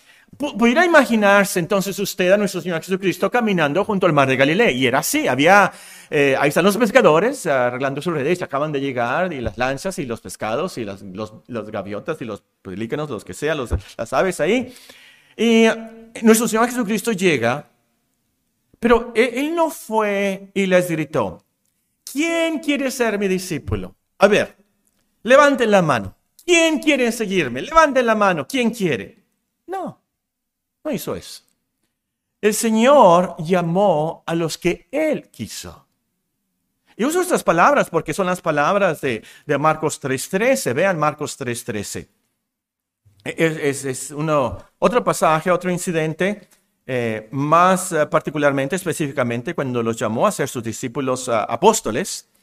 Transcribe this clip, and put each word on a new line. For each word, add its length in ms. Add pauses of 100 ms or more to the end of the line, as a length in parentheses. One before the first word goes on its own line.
(380)
Pu-, 200
pudiera 260
imaginarse 760
entonces 380
usted 360
a 20
nuestro 240
Señor 220
Jesucristo 500
caminando 540
junto 200
al 60
mar 160
de 80
Galilea, 340
y 160
era 140
así, 300
había, 420 (380)
eh, 280
ahí 120
están 160
los 100
pescadores 720
arreglando 560
sus 120
redes, 280
acaban 320
de 80
llegar, 500
y 80
las 180
lanchas, 400
y 80
los 140
pescados, 580
y 60
las, 200
los, 320 (120)
los 240
gaviotas, 480
y 60
los 180 (180)
pelícanos, 480
los 140
que 100
sea, 220
los, 140 (280)
las 140
aves 300
ahí, 340 (640)
y 300 (540)
nuestro 280
Señor 180
Jesucristo 460
llega, 560 (1080)
pero 380
él, 200
él 200
no 140
fue 840
y 120
les 240
gritó, 560 (680)
"¿Quién 480
quiere 320
ser 260
mi 100
discípulo? 680 (240)
A 80
ver, 280 (680)
levanten 480
la 100
mano. 340 (300)
¿Quién 340
quiere 320
seguirme? 500
Levanten 440
la 100
mano. 320
¿Quién 220
quiere?". 540 (440)
No, 340 (840)
no 60
hizo 240
eso. 260 (960)
El 140
Señor 840
llamó 840
a 100
los 220
que 340
él 380
quiso. 580 (1080)
Y 80
uso 180
estas 220
palabras 460
porque 240
son 140
las 120
palabras 640
de, 220 (220)
de 120
Marcos 420
tres 300
trece. 440
Vean 240
Marcos 380
tres 300
trece. 420 (1160)
Es, 340
es, 280
es 260
uno, 460 (200)
otro 260
pasaje, 460
otro 220
incidente, 760 (380)
eh, 460
más, 600
eh, 140
particularmente, 720
específicamente, 800
cuando 260
los 160
llamó 300
a 40
ser 160
sus 160
discípulos, 640
ah, 180
apóstoles. 840 (140)